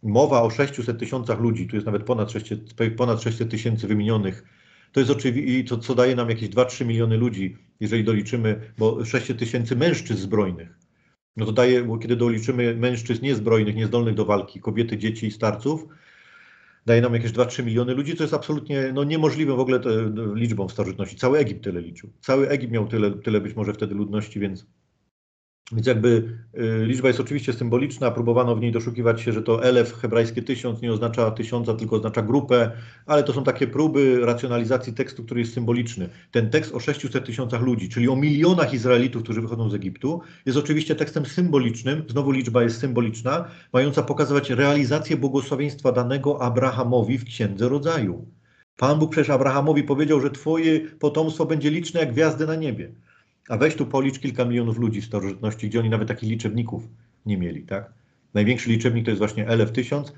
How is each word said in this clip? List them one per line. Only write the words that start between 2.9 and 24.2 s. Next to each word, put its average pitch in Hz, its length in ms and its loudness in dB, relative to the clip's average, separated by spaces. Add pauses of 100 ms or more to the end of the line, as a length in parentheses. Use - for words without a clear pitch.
ponad 117 260 0
sześćset 113 280 -2
tysięcy 113 360 -2
wymienionych, 104 580 0 (480)
to 139 80 4
jest 131 120 4
oczywi-, 131 460 0
i 123 60 0
to, 117 140 -4
co 120 160 -4
daje 127 220 4
nam 120 120 0
jakieś 110 200 -4
dwa, 123 160 4
trzy 127 200 -4
miliony 113 320 2
ludzi, 98 400 -2 (240)
jeżeli 107 240 0
doliczymy, 110 560 0 (180)
bo 117 260 2
sześćset 123 340 -2
tysięcy 117 380 -2
mężczyzn 117 460 0
zbrojnych, 92 560 -2 (580)
no 113 100 -2
to 110 60 -2
daje, 123 300 6
bo 113 160 -4
kiedy 113 180 -2
doliczymy 120 580 0
mężczyzn 117 500 -2
niezbrojnych, 110 520 2
niezdolnych 113 380 0
do 107 100 0
walki, 98 360 -2
kobiety, 113 380 -2
dzieci 110 280 -4
i 107 40 -4
starców, 117 560 -2 (1000)
daje 117 140 6
nam 120 140 4
jakieś 117 180 0
dwa, 120 140 2
trzy 123 160 -6
miliony 120 320 0
ludzi, 143 220 -4
co 160 80 -2
jest 135 100 -2
absolutnie, 139 600 -4
no, 143 100 0
niemożliwą 147 520 0
w 123 40 2
ogóle 127 200 2
te, 123 100 -2 (440)
liczbą 110 340 -2
w - 40 -12
starożytności. 95 440 -6
Cały 131 220 2
Egipt 113 260 -2
tyle 87 160 -6
liczył. - 300 -14 (100)
Cały 135 280 2
Egipt 123 240 -2
miał 107 160 0
tyle, 107 220 0
tyle 104 300 -2
być 95 160 -8
może 104 160 -4
wtedy 101 220 -6
ludności, 104 460 -4